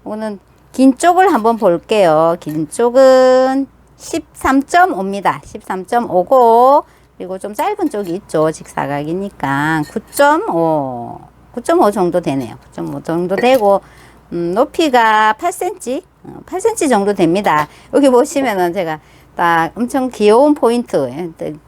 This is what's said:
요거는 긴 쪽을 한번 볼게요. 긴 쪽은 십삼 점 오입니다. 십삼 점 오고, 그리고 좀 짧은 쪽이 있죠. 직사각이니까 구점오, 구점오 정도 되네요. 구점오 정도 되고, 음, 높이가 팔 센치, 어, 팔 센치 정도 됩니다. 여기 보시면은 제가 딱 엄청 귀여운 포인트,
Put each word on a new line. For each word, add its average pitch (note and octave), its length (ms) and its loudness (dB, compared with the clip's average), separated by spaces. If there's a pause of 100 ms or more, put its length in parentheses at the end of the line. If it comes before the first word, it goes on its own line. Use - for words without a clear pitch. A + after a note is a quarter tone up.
요거는 G#3+ 340 -10 (320)
긴 C4 260 4
쪽을 F4+ 360 4
한번 A3+ 240 0
볼게요. E3+ 840 2
긴 D4 300 -8
쪽은 C4 960 2 (300)
십삼 - 640 -2
점 - 340 2
오입니다. F#3+ 480 -4
십삼 F#3+ 400 -10
점 A#3+ 240 -2
오고, A#3+ 760 4 (340)
그리고 F#3 200 -10
좀 G3+ 160 -10
짧은 F4+ 360 -4
쪽이 G#3 240 -6
있죠. D#3+ 380 -2
직사각이니까 D3+ 1400 -4
구점오, E3 1300 -2 (340)
구점오 B3+ 380 0
정도 F3+ 280 0
되네요. C3+ 420 -6
구점오 D3+ 420 -12
정도 F3 340 -4
되고, G#3+ 420 2 (540)
음, E3+ 200 -4
높이가 A3 800 2
팔 F4 200 -6
센치, F4+ 500 -8 (220)
어, - 200 -18
팔 - 140 -8
센치 F#4 300 -2
정도 G3+ 240 2
됩니다. F3 560 0 (240)
여기 C#4 160 4
보시면은 A#3+ 640 0
제가 E3 260 -6 (380)
딱 E3 400 0
엄청 B3+ 320 -4
귀여운 A#3+ 460 4
포인트, F3 800 -4 (340)